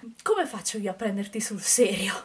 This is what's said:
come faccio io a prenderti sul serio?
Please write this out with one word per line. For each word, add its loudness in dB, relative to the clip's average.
come 2
faccio -6
io -2
a -2
prenderti -4
sul -4
serio? 4